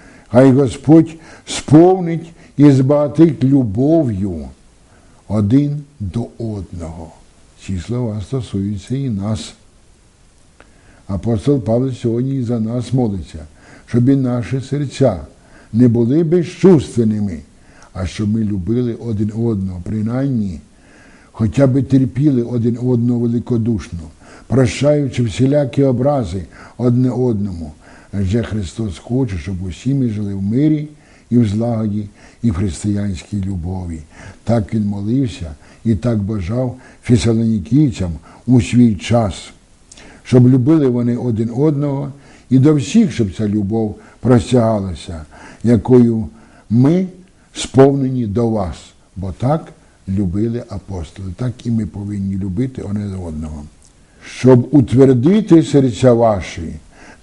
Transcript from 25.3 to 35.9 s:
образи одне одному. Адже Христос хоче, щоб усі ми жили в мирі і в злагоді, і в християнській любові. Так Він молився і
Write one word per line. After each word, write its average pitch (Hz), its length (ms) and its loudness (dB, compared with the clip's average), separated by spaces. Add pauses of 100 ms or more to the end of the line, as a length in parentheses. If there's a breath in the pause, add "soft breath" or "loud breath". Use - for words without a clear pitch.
образи 120 600 0 (320 loud breath)
одне 123 320 2
одному. 101 640 -4 (400 soft breath)
Адже 101 320 -2
Христос 101 540 -8
хоче, 117 400 -4
щоб 90 260 -8
усі 95 300 -6
ми 131 160 0
жили 104 240 -6
в 98 80 -6
мирі 147 460 0 (420 soft breath)
і 117 80 2
в 117 100 4
злагоді, 107 600 -2 (360 soft breath)
і 117 80 0
в - 20 -2
християнській 101 880 -4
любові. 90 580 -8 (440 loud breath)
Так 113 300 -2
Він 110 120 0
молився 101 720 -4 (300 soft breath)
і 110 100 2